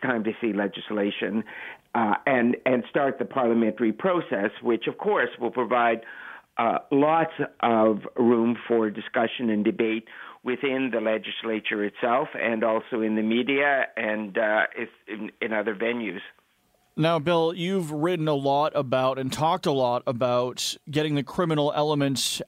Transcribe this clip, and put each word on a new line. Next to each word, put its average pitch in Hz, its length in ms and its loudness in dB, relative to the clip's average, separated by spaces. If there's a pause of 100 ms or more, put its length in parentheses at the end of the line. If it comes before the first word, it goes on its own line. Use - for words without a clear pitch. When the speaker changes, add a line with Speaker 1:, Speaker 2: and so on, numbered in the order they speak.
Speaker 1:
time 120 240 -2
to 110 160 -2
see 107 140 0
legislation, 101 880 -2 (500)
uh, 110 200 2 (100)
and, 123 400 2
and 123 240 2
start 139 300 0
the 120 80 -2
parliamentary 117 640 2
process, 127 580 0 (120)
which, 113 240 0
of - 100 -4
course, 175 320 0 (100)
will 120 120 -2
provide, 117 500 2 (560)
uh, 113 220 2 (120)
lots 156 420 4 (280)
of 110 400 4 (160)
room 117 400 4 (100)
for 113 220 2
discussion 113 640 -2
and 104 120 2
debate 113 440 0 (380)
within 131 480 -2
the 113 80 0
legislature 110 840 -2
itself 123 500 0
and 110 300 0
also 110 360 0
in 110 140 0
the 110 80 2
media 127 640 2 (100)
and, 107 400 -4
uh, 107 280 2 (120)
if, 113 120 -8 (180)
in, 107 240 -10 (100)
in 113 120 -4
other 107 200 -2
venues. 110 460 -4 (800)
Speaker 2:
Now, 160 240 2
Bill, 165 340 2
you've 180 380 -2
written 156 340 0
a 156 80 2
lot 139 400 2
about 131 460 0
and 131 120 -4
talked 165 340 0
a 156 60 2
lot 123 320 2
about 123 720 0 (140)
getting 151 240 0
the 143 80 2
criminal 151 520 0
elements 143 720 0